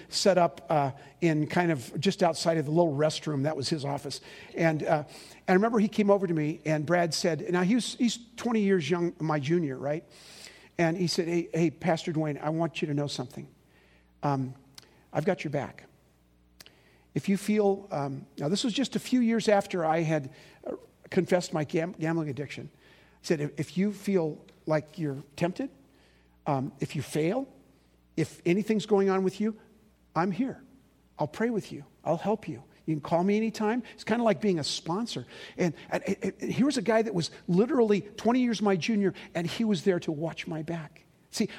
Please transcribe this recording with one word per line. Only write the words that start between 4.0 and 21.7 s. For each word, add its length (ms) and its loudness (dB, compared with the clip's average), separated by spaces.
And, 280 2
uh, 220 2
and 440 -8
I 40 6
remember 260 4
he 80 4
came 220 2
over 180 4
to 60 0
me, 320 -2
and 200 0
Brad 280 2
said, 380 -2
now 120 2
he 120 2
was, 200 -2
he's 240 0
twenty 260 0
years 280 2
young, 300 0
my 200 0
junior, 380 0
right? 260 -4
And 180 2
he 120 0
said, 200 -2
"Hey, 260 0
hey, 180 2
Pastor 420 -2
Dwayne, 280 -2
I 80 -2
want 320 -2
you 60 -2
to 60 -2
know 140 0
something. 400 -8
Um, 320 0
I've 140 -2
got 180 0
your 80 -6
back. 340 -6
If 120 -6
you 80 2
feel," 560 0
um, 360 -6
now 100 -2
this 160 0
was 100 0
just 220 -2
a 40 -2
few 220 0
years 280 2
after 340 2
I 180 2
had, 280 0
uh, 60 -6
confessed 420 0
my 120 -2
gam-, 340 -4